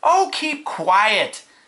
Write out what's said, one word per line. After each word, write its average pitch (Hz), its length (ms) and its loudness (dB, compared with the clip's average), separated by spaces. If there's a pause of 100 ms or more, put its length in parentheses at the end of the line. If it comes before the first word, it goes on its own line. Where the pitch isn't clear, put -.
Oh, 370 300 4
keep 302 320 -6
quiet 190 800 0 (240)